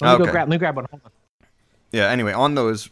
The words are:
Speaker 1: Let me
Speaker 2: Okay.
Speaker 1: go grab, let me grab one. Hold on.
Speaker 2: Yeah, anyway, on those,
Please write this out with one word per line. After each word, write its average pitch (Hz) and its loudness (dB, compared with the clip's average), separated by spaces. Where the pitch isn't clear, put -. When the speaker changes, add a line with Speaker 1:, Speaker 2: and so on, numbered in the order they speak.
Speaker 1:
Let 131 2
me 123 8
Speaker 2:
Okay. 170 4
Speaker 1:
go - 0
grab, 160 -2
let 165 0
me 170 -2
grab 156 -4
one. 123 -8
Hold 147 -20
on. 110 -20
Speaker 2:
Yeah, 101 0
anyway, 113 -2
on 139 0
those, 113 -2